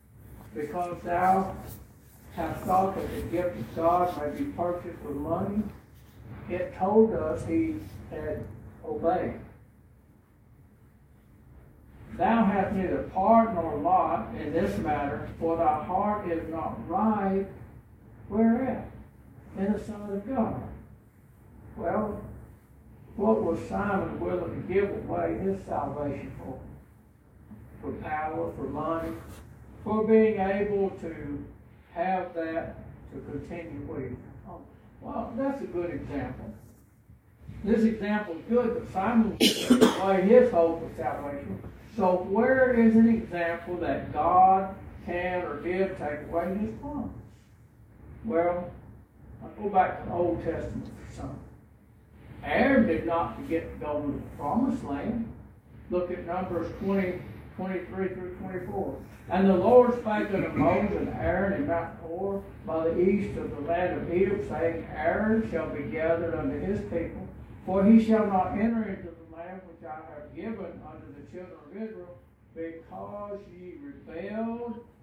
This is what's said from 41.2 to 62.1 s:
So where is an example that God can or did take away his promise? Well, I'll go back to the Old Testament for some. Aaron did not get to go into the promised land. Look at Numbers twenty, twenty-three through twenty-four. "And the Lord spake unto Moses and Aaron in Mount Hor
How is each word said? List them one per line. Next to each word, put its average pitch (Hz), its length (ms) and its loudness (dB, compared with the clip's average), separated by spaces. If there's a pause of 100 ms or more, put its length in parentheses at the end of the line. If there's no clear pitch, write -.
So 185 360 4
where 247 420 6
is 226 240 8
an 226 140 10
example 175 680 0
that - 380 -4
God 185 600 8 (300)
can 180 380 -2
or - 180 -6
did 185 380 0
take 147 320 -6
away 180 260 0
his 220 240 -2
promise? 277 300 -6 (1120)
Well, 175 460 0 (720)
I'll - 200 -14
go 202 60 -2
back - 340 2
to - 60 -8
the 175 60 -4
Old 175 280 0
Testament - 460 -6 (180)
for - 60 -16
some. - 260 -10 (1040)
Aaron 240 440 6
did 160 200 0
not 170 420 -2
get 165 220 -2
to - 140 -12
go 147 140 -4
into 139 200 -4
the - 180 -12
promised 214 480 0
land. - 460 -4 (600)
Look 180 200 0
at 180 160 -6
Numbers 175 460 -4 (100)
twenty, 190 380 0 (360)
twenty-three 185 520 -4
through - 320 -8
twenty-four. 190 560 -6 (320)
"And 196 200 6
the 185 80 8
Lord 233 360 8
spake 208 420 0
unto 175 140 0
Moses 185 480 2
and - 140 -2
Aaron 180 420 0
in 147 160 -2
Mount 170 320 -2
Hor 190 420 -4 (240)